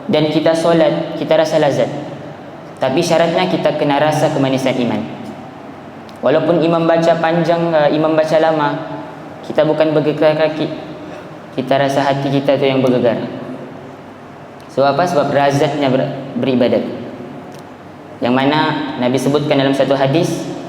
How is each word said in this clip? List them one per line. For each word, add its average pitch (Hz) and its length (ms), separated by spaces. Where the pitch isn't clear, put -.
dan 151 240
kita 160 240
solat, 160 640
kita 160 240
rasa 156 240
lazat. 135 240
Tapi - 240
syaratnya 170 480
kita 156 320
kena 143 240
rasa 151 320
kemanisan 131 480
iman. 110 160
Walaupun 151 400
imam 165 240
baca 165 400
panjang, 170 480
uh, 151 160
imam 156 240
baca 156 240
lama, 151 640
kita - 160
bukan 156 320
bergegar 151 400
kaki, 156 320
kita 135 240
rasa 139 240
hati 139 320
kita 139 240
tu 139 80
yang 131 160
bergegar. 123 320
Sebab 139 160
apa? 180 160
Sebab 143 240
lazatnya 143 560
ber-, 127 240
beribadat. 120 480
Yang 120 160
mana 139 240
Nabi 123 160
sebutkan 143 400
dalam 135 160
satu 135 240
hadis 165 560